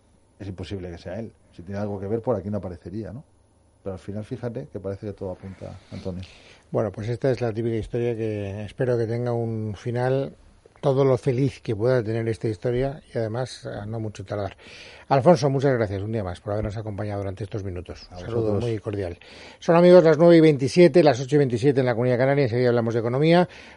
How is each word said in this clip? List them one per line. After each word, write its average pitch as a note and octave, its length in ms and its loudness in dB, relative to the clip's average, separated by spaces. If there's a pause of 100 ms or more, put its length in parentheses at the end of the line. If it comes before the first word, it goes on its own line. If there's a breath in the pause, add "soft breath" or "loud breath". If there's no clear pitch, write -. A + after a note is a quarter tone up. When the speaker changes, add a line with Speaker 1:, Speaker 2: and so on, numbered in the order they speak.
(380)
Speaker 1:
Es G2+ 100 -14
imposible F#2 420 -10
que E2+ 60 -12
sea F2+ 240 -12
él. A2 120 -12 (200)
Si F2+ 100 -20
tiene G2 160 -10
algo G2+ 220 -6
que G2 60 -10
ver, A2+ 160 -4
por B2 120 -2
aquí F#2+ 140 -6
no G#2 80 -4
aparecería, F#2 560 -12
¿no? B2+ 120 -16 (580)
Pero F#2+ 120 -8
al F2 40 -12
final, G#2+ 260 -10
fíjate B2 480 -10
que G2+ 80 -12
parece G2 260 -10
que G2+ 60 -8
todo G2 200 -10
apunta F#2+ 460 -16 (120)
a G2 40 -16
Antonio. F#2 280 -10 (480 soft breath)
Speaker 2:
Bueno, A#2 220 -2
pues G#2+ 160 -10
esta B2 220 -2
es A#2+ 100 -2
la A#2 120 -2
típica A2+ 240 -4
historia A#2+ 380 -4
que G#2 500 -6
espero B2 320 -2
que A#2 100 -2
tenga A#2+ 260 -4
un A2+ 420 -4
final B2+ 640 -4 (440)
todo C#3 240 2
lo C3 140 2
feliz C3 420 -2
que A#2 140 -6
pueda A#2+ 280 0
tener A2+ 260 -4
esta A2+ 200 -4
historia B2+ 540 -4 (100)
y B2+ 60 -6
además A#2 480 -6
a A2+ 200 -10
no A2+ 120 -8
mucho G#2 260 -10
tardar. G2+ 320 -8 (520 loud breath)
Alfonso, C#3 420 4
muchas C3+ 220 2
gracias G2+ 300 -2
un A2 100 -6
día A2+ 100 -2
más F2 180 -8
por G#2 120 -6
habernos G#2+ 240 -4
acompañado G#2 440 -8
durante G2 240 -8
estos G2 200 -8
minutos. F2 460 -12
Speaker 1:
A F2+ 60 -18
Speaker 2:
Un F2+ 40 -14
saludo A2+ 220 -4
Speaker 1:
vosotros. G#2 220 0
Speaker 2:
muy A2+ 140 -2
cordial. G2 400 -8 (400 loud breath)
Son, E3+ 180 2
amigos, F3 280 10
las D#3 120 6
nueve E3+ 200 8
y E3 40 10
veintisiete, D#3 600 6
las C3+ 160 6
ocho C3+ 180 -2
y - 20 6
veintisiete B2 420 2
en B2+ 60 2
la B2 80 2
Comunidad B2 240 0
Canaria, C#3 260 2
enseguida B2 240 2
hablamos A#2 260 2
de A#2 60 0
economía. D#3 480 4 (280 loud breath)